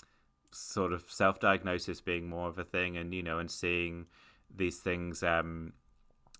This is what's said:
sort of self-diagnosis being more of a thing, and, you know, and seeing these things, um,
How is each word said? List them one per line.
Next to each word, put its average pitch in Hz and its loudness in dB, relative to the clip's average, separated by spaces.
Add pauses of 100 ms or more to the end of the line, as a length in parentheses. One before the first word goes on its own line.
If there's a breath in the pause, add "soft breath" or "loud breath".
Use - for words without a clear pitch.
(520 soft breath)
sort 90 0
of 87 -4
self-diagnosis 95 2
being 87 -2
more 87 -2
of 85 -6
a 87 -6
thing, 90 0
and, 85 -4
you 90 -2
know, 82 -2
and 85 -4
seeing 87 0 (500 soft breath)
these 90 0
things, 87 -2
um, 82 0 (680)